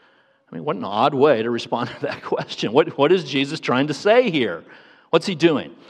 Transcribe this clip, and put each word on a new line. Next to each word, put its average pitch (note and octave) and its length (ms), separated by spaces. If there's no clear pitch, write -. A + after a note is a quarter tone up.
I - 40
mean, - 100
what D#3 100
an - 80
odd A2 300
way C3 300
to A#2 60
respond A#2+ 400
<laughs> - 100
to - 20
that - 220
question. - 480
What, D#3 260
what C#3+ 140
is F#3 120
Jesus C#3 360
trying C3+ 280
to D3+ 60
say A3 380
here? G#2+ 320
What's E3 160
he G3 80
doing? C#3 400